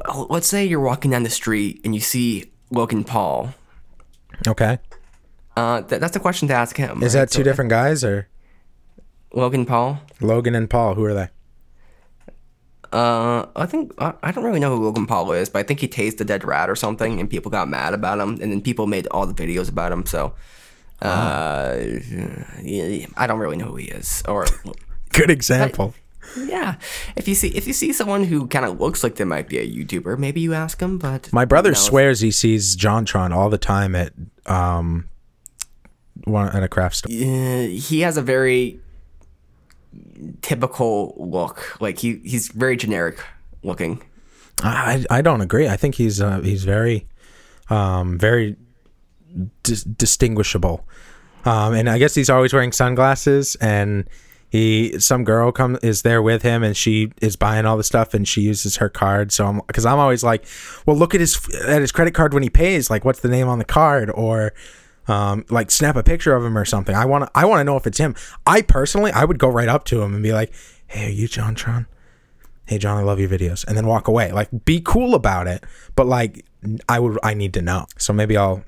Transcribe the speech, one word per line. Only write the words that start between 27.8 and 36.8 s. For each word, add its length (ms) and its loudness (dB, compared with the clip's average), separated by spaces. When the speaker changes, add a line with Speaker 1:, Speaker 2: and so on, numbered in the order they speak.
Speaker 1:
someone 320 0
who 220 0
kinda 240 -2
looks 340 -2
like 120 -2
they 80 -2
might 240 -2
be 100 -4
a 80 -4
YouTuber, 520 -6
maybe 220 -2
you 140 0
ask 260 -6
him, 180 -2
but 340 -6
Speaker 2:
My 120 4
brother 280 4
Speaker 1:
no. 60 0
Speaker 2:
swears 420 4
he 100 2
sees 460 0
JonTron 580 0
all 160 2
the 80 0
time 360 0
at, 180 -2
um, 640 0
one, 300 0
at 80 0
a 60 -2
craft 280 -2